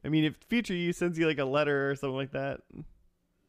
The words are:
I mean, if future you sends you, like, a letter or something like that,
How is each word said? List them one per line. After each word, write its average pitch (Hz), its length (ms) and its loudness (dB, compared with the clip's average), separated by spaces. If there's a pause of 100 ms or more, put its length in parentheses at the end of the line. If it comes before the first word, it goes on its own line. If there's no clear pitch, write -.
I - 40 -4
mean, 156 160 4
if 151 100 0 (120)
future 226 280 0
you 175 180 0
sends 175 240 -2
you, 165 100 4
like, 151 120 0
a 139 60 0
letter 139 440 2
or 139 60 0
something 135 200 -4
like 135 160 -4
that, 139 300 -6 (880)